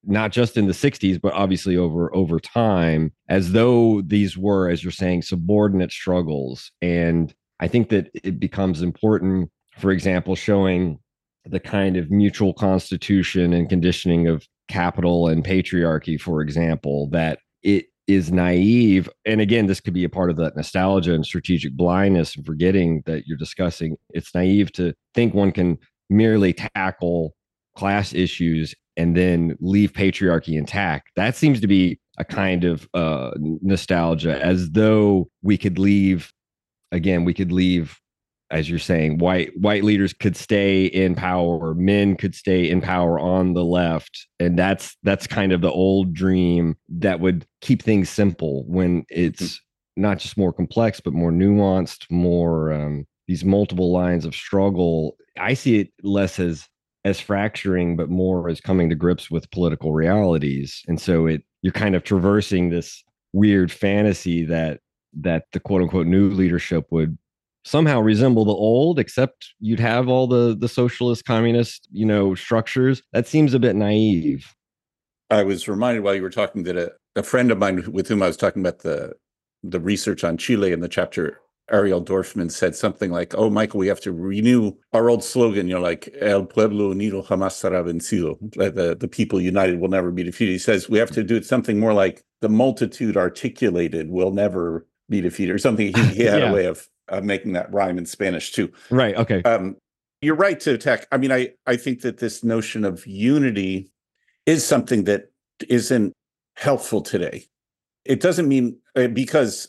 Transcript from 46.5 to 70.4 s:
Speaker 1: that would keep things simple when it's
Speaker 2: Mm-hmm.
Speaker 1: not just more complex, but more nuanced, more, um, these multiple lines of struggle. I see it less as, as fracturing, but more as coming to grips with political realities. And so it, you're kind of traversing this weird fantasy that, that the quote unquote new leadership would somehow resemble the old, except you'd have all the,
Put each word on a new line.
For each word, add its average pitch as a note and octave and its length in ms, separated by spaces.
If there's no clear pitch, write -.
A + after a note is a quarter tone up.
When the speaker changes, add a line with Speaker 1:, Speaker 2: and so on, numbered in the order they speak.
Speaker 1:
that F2 300
would F#2 260
keep B2 200
things G2+ 280
simple E2 580
when F2+ 400
it's E2 320
Speaker 2:
Mm-hmm. - 600
Speaker 1:
not G2+ 160
just - 180
more F#2+ 160
complex, G#2+ 480
but D2+ 140
more E2+ 180
nuanced, F#2+ 760
more, E2+ 640
um, D2 320
these E2+ 160
multiple F#2 480
lines F2+ 360
of D2 80
struggle. F2 840
I G2+ 160
see A#2+ 260
it F#2 80
less G2 360
as, E2+ 300
as G2 120
fracturing, F#2+ 800
but D#2+ 140
more F#2 400
as D#2 100
coming F2+ 300
to E2 40
grips E2+ 360
with D#2+ 200
political D#2+ 440
realities. D#2 920
And E2 140
so E2 260
it, D#2 160
you're F#2 100
kind G#2 220
of F2 100
traversing G2 640
this E2+ 340
weird G2 400
fantasy G2 720
that, D#2+ 360
that E2 320
the - 80
quote F#2+ 200
unquote F2 260
new F#2+ 220
leadership F2 640
would D#2+ 260
somehow D3 360
resemble A2 440
the G#2 80
old, A#2+ 460
except - 640
you'd A2 180
have A#2 300
all B2+ 180
the, A#2+ 320